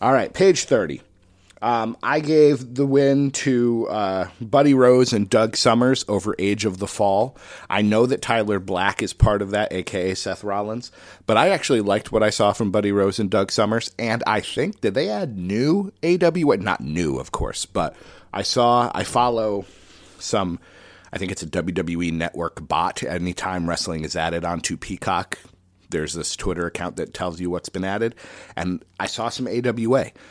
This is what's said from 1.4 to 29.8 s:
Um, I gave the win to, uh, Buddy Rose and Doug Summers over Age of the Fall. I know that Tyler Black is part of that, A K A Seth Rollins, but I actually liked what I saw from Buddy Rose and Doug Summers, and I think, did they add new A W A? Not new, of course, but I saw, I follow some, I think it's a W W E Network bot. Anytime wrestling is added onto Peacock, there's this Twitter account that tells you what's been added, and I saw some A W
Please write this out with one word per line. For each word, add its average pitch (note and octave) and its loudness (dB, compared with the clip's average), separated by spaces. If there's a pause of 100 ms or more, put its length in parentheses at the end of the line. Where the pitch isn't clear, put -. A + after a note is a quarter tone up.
Um, A2+ -2
I C#3+ 0
gave D3 4
the C#3 2
win C#3 4
to, A#2+ 0
uh, F#2+ -2 (120)
Buddy C#3 4
Rose B2+ 6
and G#2 0
Doug A2 2
Summers B2 4
over G2+ -2
Age G2+ 0
of F#2+ -4
the G2 -6
Fall. G#2 0 (320)
I G2+ 0
know G#2+ 4
that B2+ -2
Tyler G#2+ 0
Black F#2+ -2
is G2+ -4
part G#2 4
of G2 -6
that, G#2 0
A F#2 -4
K F#2 -4
A F#2 -6
Seth - -8
Rollins, G#2 -6 (340)
but A2 4
I C#3+ 6
actually D3 2
liked G2+ 0
what A2 4
I G#2+ 4
saw G#2 2
from G#2 -2
Buddy G#2 0
Rose G2 2
and G#2 -2
Doug G2 0
Summers, A2 0
and A#2 -4
I G#2+ 2
think, D#3+ -4
did G2+ 0
they D#3 -2
add G3 -4
new B2+ 0 (120)
A F3 2
W E3 2
A? - 2
Not G2 -2
new, D2+ -2
of B1+ -12
course, - -6
but - -4 (360)
I G2+ -4
saw, A#2+ 2
I G2+ -2
follow A2 0 (560)
some, F#2 -2 (500)
I - -8
think F#2+ -6
it's - -10
a F2 -8
W F2 -4
W E2+ -2
E E2+ -2
Network E2 -6
bot. E2 -2
Anytime F2+ -4
wrestling E2 -4
is D2+ -8
added E2 -2
onto F2 -6
Peacock, - -6 (500)
there's D#2 -6
this E2 -8
Twitter F2 -4
account F2+ -8
that E2+ -8
tells F2+ -6
you F2+ -4
what's F2 -6
been F#2 -6
added, G#2+ -4 (400)
and F2+ -6 (140)
I F#2+ -4
saw A2 -6
some B2 -8
A A2+ -4
W A#2 0